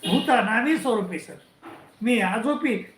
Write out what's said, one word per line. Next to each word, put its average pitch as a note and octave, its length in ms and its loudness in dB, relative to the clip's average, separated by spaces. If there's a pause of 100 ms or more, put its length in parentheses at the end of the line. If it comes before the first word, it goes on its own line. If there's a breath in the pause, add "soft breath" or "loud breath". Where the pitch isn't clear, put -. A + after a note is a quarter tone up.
भूतानामी A#3+ 680 2
स्वरूपी G3 420 -2
सन्." - 480 -20 (360)
मी A#3 180 2
आजोपी A3+ 560 0 (220)